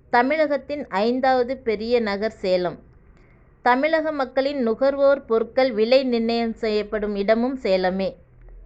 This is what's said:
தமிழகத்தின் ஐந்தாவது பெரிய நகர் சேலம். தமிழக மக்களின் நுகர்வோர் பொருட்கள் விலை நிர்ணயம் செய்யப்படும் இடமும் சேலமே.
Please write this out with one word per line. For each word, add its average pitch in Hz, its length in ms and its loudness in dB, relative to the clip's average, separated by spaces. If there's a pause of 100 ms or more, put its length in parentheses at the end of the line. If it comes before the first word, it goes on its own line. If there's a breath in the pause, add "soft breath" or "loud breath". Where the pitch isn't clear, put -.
(120)
தமிழகத்தின் 285 720 0 (160)
ஐந்தாவது 254 600 0
பெரிய 226 400 0
நகர் 214 380 -4
சேலம். 180 400 0 (880 soft breath)
தமிழக 302 480 2
மக்களின் 269 500 -2
நுகர்வோர் 277 640 2
பொருட்கள் 226 460 0
விலை 233 320 4
நிர்ணயம் 233 500 -2
செய்யப்படும் 214 600 -4
இடமும் 233 420 0
சேலமே. 185 520 0 (560)